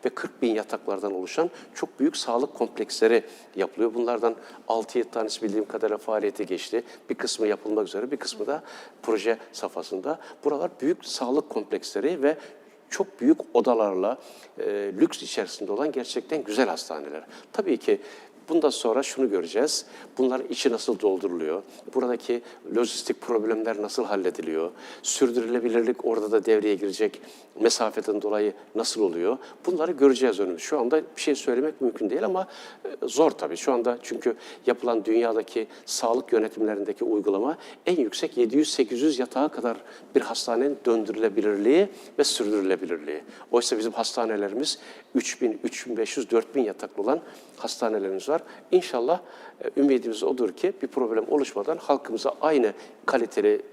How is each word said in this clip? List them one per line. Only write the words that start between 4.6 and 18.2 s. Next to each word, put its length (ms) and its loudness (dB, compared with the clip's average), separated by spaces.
altı 300 -2
yedi 120 -2
tanesi 320 -4
bildiğim 260 0
kadarıyla 300 -2
faaliyete 460 -2
geçti. 380 -4
Bir 40 -2
kısmı 320 -2
yapılmak 420 -2
üzere, 220 -6
bir 60 -4
kısmı 300 -8
da 160 -4
proje 360 0
safhasında. 680 -6
Buralar 260 0
büyük 240 0
sağlık 460 -2
kompleksleri 720 -4
ve 140 2
çok 300 -6
büyük 180 6
odalarla, 640 2
e, 60 -6
lüks 220 2
içerisinde 500 -6
olan 200 -2
gerçekten 520 -4
güzel 240 2
hastaneler. 540 -8
Tabii 240 0
ki 240 2